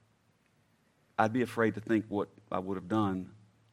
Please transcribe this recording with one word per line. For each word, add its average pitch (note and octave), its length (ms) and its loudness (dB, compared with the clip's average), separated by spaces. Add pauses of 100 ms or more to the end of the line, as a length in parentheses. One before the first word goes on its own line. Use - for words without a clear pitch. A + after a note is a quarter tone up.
(1200)
I'd A2 140 4
be B2+ 80 2
afraid A2 340 0
to G#2 60 -10
think A2 260 2
what G2+ 220 -2 (200)
I F#2 100 -2
would F#2+ 180 -4
have F2 100 -10
done F#2+ 440 0 (420)